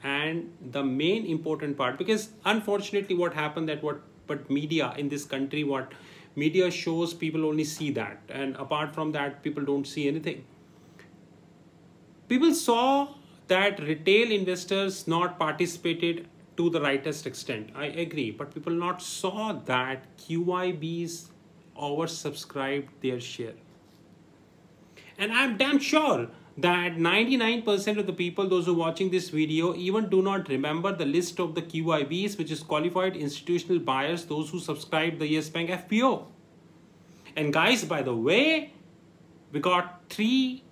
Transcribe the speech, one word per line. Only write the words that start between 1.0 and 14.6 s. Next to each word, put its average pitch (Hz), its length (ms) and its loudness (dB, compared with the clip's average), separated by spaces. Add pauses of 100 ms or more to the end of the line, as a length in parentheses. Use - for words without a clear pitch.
important 156 500 -4
part, 131 220 -2
because 214 320 0 (160)
unfortunately 202 720 0
what 175 160 2
happened 156 340 -2
that 151 160 -4
what, 147 160 -4 (260)
but 147 240 -8
media 143 480 0
in 143 120 -2
this 143 160 -6
country, 139 400 -2
what 135 260 -2 (460)
media 156 320 4
shows, 170 440 -2
people 156 320 -2
only 156 180 2
see 151 280 -4
that, 107 380 -4
and 135 280 -6
apart 147 360 -2
from 156 200 -4
that, 143 280 -4
people 147 240 -4
don't 139 220 0
see 147 200 -2
anything. 156 380 -4 (1800)
People 277 260 6
saw 269 640 4 (320)
that 196 320 4
retail 165 520 4
investors 190 760 -2